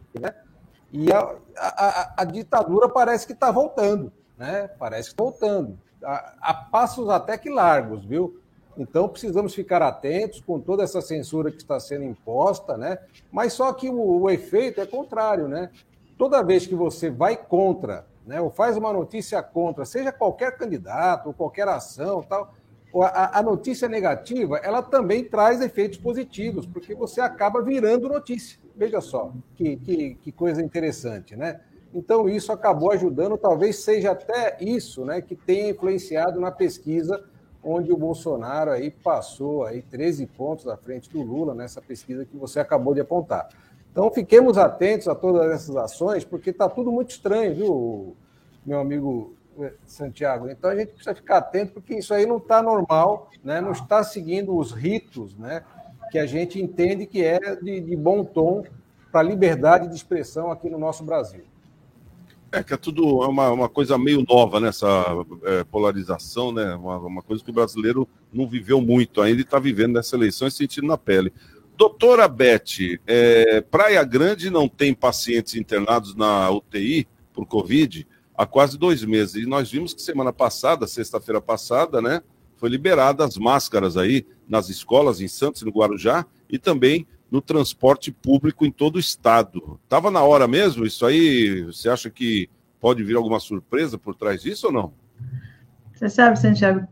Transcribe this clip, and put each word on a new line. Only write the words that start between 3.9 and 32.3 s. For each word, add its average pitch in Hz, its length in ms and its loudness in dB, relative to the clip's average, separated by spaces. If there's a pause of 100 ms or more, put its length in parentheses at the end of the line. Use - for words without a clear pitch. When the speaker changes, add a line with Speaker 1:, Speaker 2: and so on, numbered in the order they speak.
Speaker 1:
né? 190 400 -8
Parece 113 320 -8
que - 60 -14
tá 214 60 -2
voltando. 202 560 -4 (240)
A, 139 380 -10
a 156 140 -2
passos 233 560 -2
até 208 260 0
que 294 140 -14
largos, 139 560 0
viu? 170 340 -6 (340)
Então, 160 320 -2
precisamos 196 480 -4
ficar 180 280 -2
atentos 147 580 -4
com 165 180 -6
toda 196 240 -2
essa 175 200 -4
censura 156 480 -6
que - 80 -16
está 139 200 -6
sendo 143 260 -10
imposta, 135 760 -2
né? 170 200 -8 (320)
Mas 226 220 -2
só 262 220 0
que 262 160 -10
o, 202 320 0
o 196 80 2
efeito 196 500 -2
é 190 60 -6
contrário, 220 600 -4
né? 165 220 -8 (480)
Toda 262 260 2
vez 180 240 2
que 185 80 -4
você 165 360 -4
vai 165 260 0
contra, 175 720 -2 (200)
né, 139 140 -8
ou 165 80 -2
faz 226 280 0
uma 214 140 -4
notícia 202 520 -6
contra, 165 420 -4
seja 269 260 -6
qualquer 254 460 -2
candidato, 160 680 -4
ou 147 80 -10
qualquer 185 340 -4
ação, 165 540 -6
tal, 196 320 -8 (380)
o, 180 100 2
a, 185 360 0
a 208 40 2
notícia 233 460 -2
negativa, 196 680 -4
ela 220 240 -4
também 240 400 0
traz 233 380 2
efeitos 214 380 -4
positivos, 226 640 -8
porque 180 300 -14
você 240 260 -6
acaba 240 420 -2
virando 240 460 0
notícia. 277 500 -8 (180)
Veja 214 240 -2
só, 117 320 -8 (240)
que, 151 200 -4
que, 139 460 -6
que 151 80 -14
coisa 165 320 -2
interessante, 127 720 -6
né? 151 260 -10 (320)
Então, 202 360 0
isso 208 240 -4